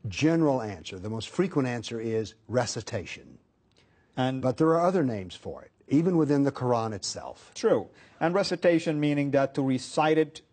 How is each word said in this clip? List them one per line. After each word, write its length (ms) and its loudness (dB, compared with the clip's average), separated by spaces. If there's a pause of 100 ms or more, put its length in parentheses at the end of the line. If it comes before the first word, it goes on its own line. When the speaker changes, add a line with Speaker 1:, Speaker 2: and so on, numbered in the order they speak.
Speaker 1:
general 520 2
answer, 380 -10
the 120 -8
most 200 -8
frequent 380 0
answer 320 -6
is 340 -4 (140)
recitation. 880 -6 (800)
Speaker 2:
And 240 -2
Speaker 1:
But 160 0
there 120 4
are 120 4
other 220 2
names 320 -4
for 260 -14
it, 100 -20 (160)
even 300 4
within 280 4
the 60 2
Quran 420 0
itself. 600 -12
Speaker 2:
True. 360 2 (300)
And 140 0
recitation 680 2
meaning 320 0
that 220 2
to 80 -2
recite 560 2
it 240 0 (120)